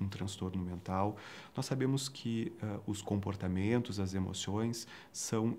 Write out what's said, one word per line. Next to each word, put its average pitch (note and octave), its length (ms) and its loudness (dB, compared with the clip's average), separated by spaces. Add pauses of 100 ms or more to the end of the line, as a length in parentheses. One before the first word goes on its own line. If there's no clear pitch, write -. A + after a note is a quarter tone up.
um G2 80 2
transtorno F#2 560 -2
mental, F#2+ 540 0 (360)
nós C3+ 120 0
sabemos C3+ 420 2
que, A2+ 420 0 (120)
eh, G#2+ 240 -2
os G#2 160 -2
comportamentos, G2 960 2
as F#2 140 0
emoções G2 760 0 (240)
são A2+ 460 2